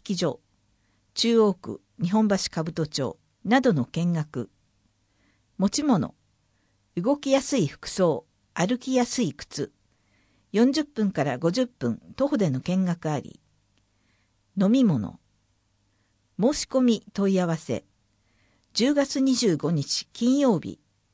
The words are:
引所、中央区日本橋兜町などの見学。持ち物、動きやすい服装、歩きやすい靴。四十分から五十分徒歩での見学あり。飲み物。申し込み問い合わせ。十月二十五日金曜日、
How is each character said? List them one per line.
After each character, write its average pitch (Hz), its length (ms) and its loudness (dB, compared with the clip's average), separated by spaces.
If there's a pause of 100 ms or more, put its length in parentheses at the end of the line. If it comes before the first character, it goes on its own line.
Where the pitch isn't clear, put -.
引 190 80 -2
所、 170 240 -2 (720)
中 233 240 2
央 214 160 4
区 - 260 -14 (220)
日 175 80 0
本 214 160 4
橋 202 100 2 (140)
兜 160 380 -4
町 123 280 -6 (280)
な 247 160 4
ど 254 120 4
の 135 120 0
見 175 280 -4
学。 151 380 -6 (1080)
持 190 140 0
ち 294 140 -4
物、 185 320 2 (800)
動 220 200 0
き 285 140 -6
や 269 120 4
す 277 160 -2
い 151 100 2
服 - 200 -16
装、 165 380 0 (280)
歩 214 240 0
き 262 180 -2
や 247 100 2
す - 160 -2
い 160 100 -2
靴。 - 400 -10 (800)
四 240 220 4
十 311 100 0
分 214 300 -2
か 151 100 0
ら 131 160 -2
五 165 140 0
十 247 160 0
分 - 320 -6 (160)
徒 269 100 0
歩 285 100 0
で 190 140 2
の 131 100 -2
見 185 240 -2
学 170 280 -4
あ 135 80 -2
り。 - 180 -14 (1200)
飲 190 80 4
み 262 140 4
物。 143 380 0 (1200)
申 247 120 2
し - 120 -6
込 262 160 0
み 240 320 2
問 196 200 0
い 185 80 2
合 180 60 0
わ 165 100 0
せ。 - 280 -8 (880)
十 254 200 2
月 277 280 0
二 269 160 2
十 208 200 2
五 147 140 -2
日 - 420 -4
金 254 260 2
曜 247 200 2
日、 - 220 -12 (340)